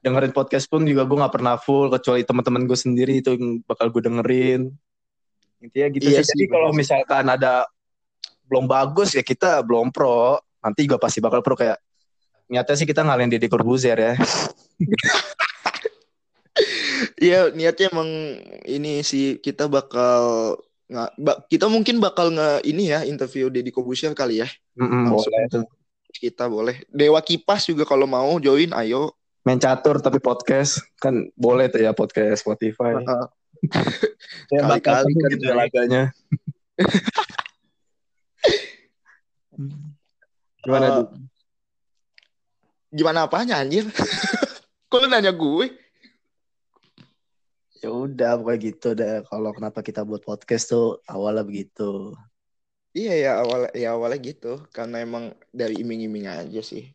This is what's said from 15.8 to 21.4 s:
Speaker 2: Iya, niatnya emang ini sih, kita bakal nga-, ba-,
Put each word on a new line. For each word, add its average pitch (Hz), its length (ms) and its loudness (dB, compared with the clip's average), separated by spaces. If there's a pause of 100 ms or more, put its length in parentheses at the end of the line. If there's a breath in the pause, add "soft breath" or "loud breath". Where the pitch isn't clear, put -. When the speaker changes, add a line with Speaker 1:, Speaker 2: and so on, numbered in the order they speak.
Speaker 2:
Iya, 175 360 4
niatnya 165 400 0
emang 160 160 -2 (560)
ini 147 400 -4
sih, 139 360 0
kita 147 280 -4
bakal 120 880 2 (320)
nga-, 117 280 -8
ba-, 143 320 0